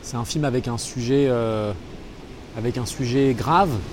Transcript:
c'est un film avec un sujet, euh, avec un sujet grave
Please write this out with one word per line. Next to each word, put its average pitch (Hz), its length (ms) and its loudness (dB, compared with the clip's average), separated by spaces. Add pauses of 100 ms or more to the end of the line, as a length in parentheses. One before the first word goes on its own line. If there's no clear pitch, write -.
c'est - 140 -6
un 117 80 -2
film 151 200 0
avec 123 220 2
un 117 100 -2
sujet, 131 520 2
euh, 110 440 2 (840)
avec 120 180 -2
un 120 80 -2
sujet 135 480 2
grave 156 380 2 (220)